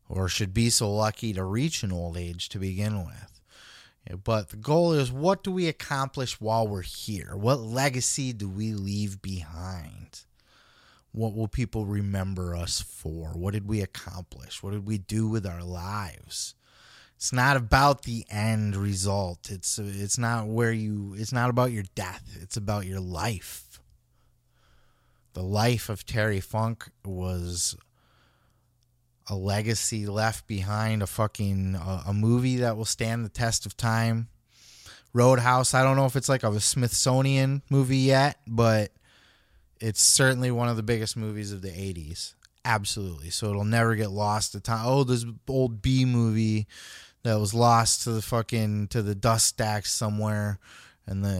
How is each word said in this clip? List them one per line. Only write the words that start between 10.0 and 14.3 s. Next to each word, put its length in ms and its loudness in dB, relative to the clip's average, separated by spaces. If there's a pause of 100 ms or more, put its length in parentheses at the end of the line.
What 220 -4
will 140 -2
people 360 -4
remember 720 -2
us 240 -4
for? 540 -10
What 180 -2
did 160 -4
we 140 0
accomplish? 800 -12